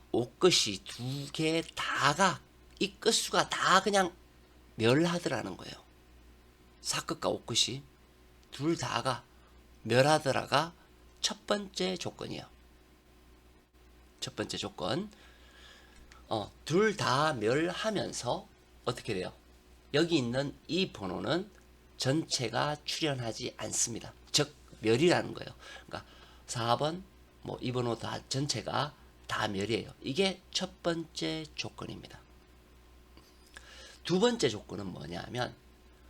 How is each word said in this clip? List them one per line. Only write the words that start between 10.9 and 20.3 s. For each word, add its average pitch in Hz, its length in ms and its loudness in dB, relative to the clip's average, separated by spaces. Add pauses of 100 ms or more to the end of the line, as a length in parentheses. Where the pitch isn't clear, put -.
첫 - 260 -4
번째 190 500 -2
조건이에요. - 480 -8 (1700)
첫 - 160 -10
번째 98 220 -4
조건. 139 520 -4 (1200)
어, 104 220 -4 (140)
둘 196 320 2
다 139 360 2
멸하면서 147 1120 -2 (380)
어떻게 123 280 -4
돼요? 92 200 -4 (600)
여기 165 240 4
있는 131 380 0 (120)